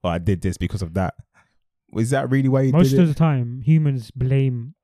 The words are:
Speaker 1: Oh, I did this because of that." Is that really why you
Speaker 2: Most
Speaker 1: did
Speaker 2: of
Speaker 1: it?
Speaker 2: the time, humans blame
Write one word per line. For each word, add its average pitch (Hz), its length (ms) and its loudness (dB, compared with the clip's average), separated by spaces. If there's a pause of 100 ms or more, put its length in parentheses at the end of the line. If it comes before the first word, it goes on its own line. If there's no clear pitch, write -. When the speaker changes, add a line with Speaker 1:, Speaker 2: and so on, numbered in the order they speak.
Speaker 1:
Oh, 90 60 -2
I 85 80 -2
did 87 240 -2
this 90 160 -4
because 92 240 -6
of 82 140 -10
that." 92 180 -4 (800)
Is 113 160 -2
that 135 200 -2
really 135 180 2
why 135 120 2
you 135 100 0
Speaker 2:
Most 147 200 4
Speaker 1:
did 135 100 4
Speaker 2:
of 175 40 6
Speaker 1:
it? 151 80 0
Speaker 2:
the - 60 -6
time, 131 420 0
humans 139 500 0
blame 131 600 -2 (100)